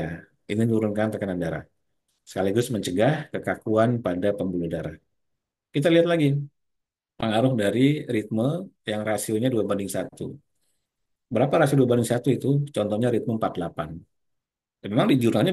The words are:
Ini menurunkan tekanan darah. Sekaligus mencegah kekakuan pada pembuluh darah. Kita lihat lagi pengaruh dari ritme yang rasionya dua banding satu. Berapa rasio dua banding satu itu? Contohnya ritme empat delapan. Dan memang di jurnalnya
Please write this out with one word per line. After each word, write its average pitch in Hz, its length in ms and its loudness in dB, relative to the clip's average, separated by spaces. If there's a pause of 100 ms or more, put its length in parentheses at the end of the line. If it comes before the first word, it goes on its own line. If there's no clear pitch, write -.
(480)
Ini 107 160 0
menurunkan 107 480 0
tekanan 98 320 -4
darah. 82 200 -6 (640)
Sekaligus 98 460 0
mencegah 98 400 2 (180)
kekakuan 110 580 0 (160)
pada 90 220 -2 (100)
pembuluh 90 360 -4
darah. 80 220 -8 (800)
Kita 147 200 2
lihat 170 180 6
lagi 160 140 4 (920)
pengaruh 113 320 2 (100)
dari 101 180 2 (340)
ritme 110 300 -2 (460)
yang 107 200 -4
rasionya 107 440 0
dua 104 160 0
banding 98 260 -4
satu. - 280 -8 (1080)
Berapa 123 260 2
rasio 147 200 4
dua 120 120 4
banding 120 200 2
satu 120 240 -2
itu? - 120 -4 (280)
Contohnya 107 380 0
ritme 110 240 -2
empat 95 180 -2
delapan. 82 340 -8 (880)
Dan - 140 -10
memang 175 180 2
di 139 120 4
jurnalnya 113 280 4